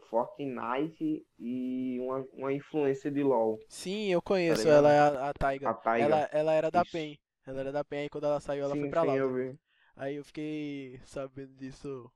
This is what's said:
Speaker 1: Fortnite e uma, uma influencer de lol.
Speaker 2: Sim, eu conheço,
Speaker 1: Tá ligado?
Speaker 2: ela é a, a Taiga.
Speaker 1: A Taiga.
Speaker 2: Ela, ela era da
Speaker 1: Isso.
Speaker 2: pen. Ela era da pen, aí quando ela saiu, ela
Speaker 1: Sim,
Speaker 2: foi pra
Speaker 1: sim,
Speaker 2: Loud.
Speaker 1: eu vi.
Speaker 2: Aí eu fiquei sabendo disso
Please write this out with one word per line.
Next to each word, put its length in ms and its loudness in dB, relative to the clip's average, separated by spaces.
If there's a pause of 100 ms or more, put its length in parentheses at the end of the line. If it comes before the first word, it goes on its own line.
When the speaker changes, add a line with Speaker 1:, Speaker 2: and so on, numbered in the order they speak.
(100)
Speaker 1:
Fortnite 1160 -4 (120)
e 600 -6
uma, 220 -4 (140)
uma 180 -4
influencer 580 -2
de 120 -2
lol. 360 4 (120)
Speaker 2:
Sim, 420 -6
eu 80 4
conheço, 440 2
Speaker 1:
Tá 40 4
ligado? 80 10 (100)
Speaker 2:
ela 60 8
é 60 8
a, 320 4
a 20 -4
Taiga. 380 -2
Speaker 1:
A 40 0
Taiga. 300 2
Speaker 2:
Ela, 260 2
ela 220 2
era 180 2
da 120 2
Speaker 1:
Isso. 100 -4
Speaker 2:
pen. 260 -8 (280)
Ela 140 -8
era 120 -6
da 120 -2
pen, 200 -8
aí 40 -6
quando 160 -8
ela 160 2
saiu, 240 -4
ela 100 0
Speaker 1:
Sim, 60 -2
Speaker 2:
foi 80 -2
pra 140 0
Speaker 1:
sim, 40 2
Speaker 2:
Loud. 140 2
Speaker 1:
eu 140 0
vi. 240 -4 (380)
Speaker 2:
Aí 200 -8
eu 80 -12
fiquei 800 -10
sabendo 500 -12
disso 600 -12